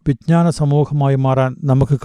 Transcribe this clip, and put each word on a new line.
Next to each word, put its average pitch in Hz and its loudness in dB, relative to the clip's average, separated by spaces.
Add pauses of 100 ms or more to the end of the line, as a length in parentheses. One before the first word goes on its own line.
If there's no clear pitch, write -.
വിജ്ഞാന 170 0
സമൂഹമായി 143 0
മാറാൻ 131 0
നമുക്ക് 135 2